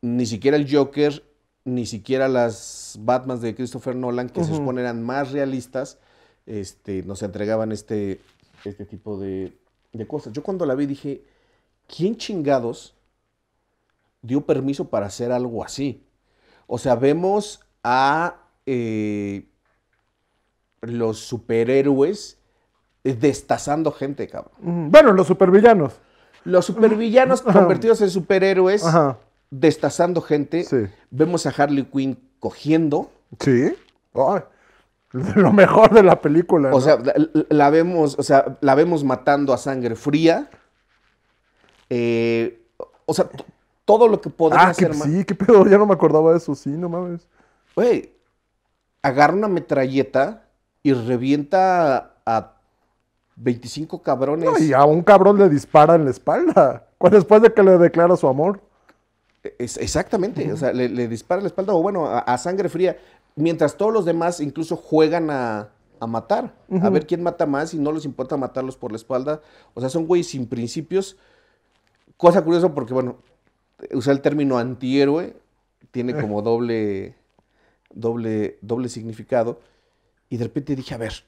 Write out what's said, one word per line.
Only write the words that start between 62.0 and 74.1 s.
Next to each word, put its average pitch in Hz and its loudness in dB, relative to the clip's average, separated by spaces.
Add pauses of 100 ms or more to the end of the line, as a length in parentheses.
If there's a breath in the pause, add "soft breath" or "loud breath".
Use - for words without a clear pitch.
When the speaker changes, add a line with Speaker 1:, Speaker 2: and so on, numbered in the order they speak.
Speaker 1:
a, 120 -2
a 123 -2
sangre 185 -4
fría, 170 -2 (400 soft breath)
mientras 165 -2
todos 208 -2
los 208 0
demás 170 -2
incluso 156 -6
juegan 160 0
a, 113 -6 (320)
a 117 -8
matar, 117 -6 (160)
a 190 -8
Speaker 2:
Ujú. 185 0
Speaker 1:
ver 175 0
quién 170 -4
mata 170 -4
más 147 -4
y 165 -6
no 147 -2
les 151 -8
importa 135 -8
matarlos 131 -8
por 120 -12
la 107 -12
espalda. 135 -6 (320 soft breath)
O 113 -12
sea, 131 -4
son 165 -4
güeyes 175 0
sin 131 -8
principios. 143 -6 (1000)
Cosa 175 6
curiosa 170 2
porque, 127 -8
bueno, 127 -4 (760)
usar 131 0